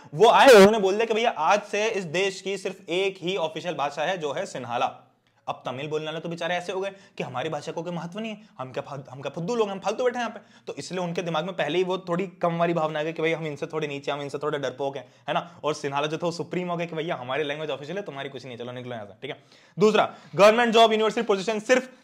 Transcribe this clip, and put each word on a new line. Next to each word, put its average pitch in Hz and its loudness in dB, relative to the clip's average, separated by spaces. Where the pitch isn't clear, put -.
वो 190 8
आए, 202 8
उन्होंने 214 12
बोल 190 2
दिया 226 0
कि 226 0
भैया 226 0
आज 175 2
से 214 -2
इस 190 -4
देश 185 -2
की 196 -6
सिर्फ 190 -10
एक 190 -2
ही 180 -4
ऑफिशियल 160 -4
भाषा 143 -4
है 180 -2
जो 147 -4
है 180 -6
सिन्हाला। 123 -6
अब - -8
तमिल 135 -8
बोलने 156 -6
वाले 156 -8
तो 170 -8
बेचारे 170 -4
ऐसे 175 -6
हो 190 -6
गए 196 -6
कि 185 -6
हमारी 131 -6
भाषा 151 -8
को 165 -8
कोई 175 -8
महत्व 170 -10
नहीं 220 -8
है, 208 -14
हम 131 -12
क्या 139 -6
फाल-, 139 -12
हम 131 -16
क्या 139 -8
फुद्दू 180 -4
लोग 220 0
हैं, 196 -6
हम 190 -10
फालतू 220 -2
बैठे 240 -2
हैं 240 -4
यहाँ 214 -6
पे। 214 -14
तो - -10
इसलिए 170 -8
उनके 175 -4
दिमाग 165 -2
में 185 -8
पहले 156 -2
ही 185 2
वो 185 -2
थोड़ी 185 -4
कम 175 -2
वाली 170 2
भावना 156 -2
आ - -2
गई 160 -4
कि 165 -6
भाई 160 2
हम 160 -4
इनसे 151 -8
थोड़े 151 -4
नीचे, 143 -6
हम 143 -6
इनसे 143 -8
थोड़े 147 -2
डरपोक 135 -4
हैं, 123 -14
है 151 0
ना। 170 -6
और 151 0
सिन्हाला 143 -2
जो 156 -4
था 175 -4
वो 165 0
सुप्रीम 175 -4
हो 175 -4
गए 170 -4
कि 165 -10
भैया 160 -4
हमारी 131 -4
लैंग्वेज 147 -6
ऑफिशियल 147 -8
है, 202 -8
तुम्हारी 139 -10
कुछ 135 -14
नहीं, 123 -12
चलो 120 -10
निकलो 123 -10
यहाँ 104 -12
से, 95 -18
ठीक 135 -8
है। - -14
दूसरा, 202 4
गवर्नमेंट 214 8
जॉब, 226 8
यूनिवर्सिटी 220 2
पोजीशन 208 0
सिर्फ 254 2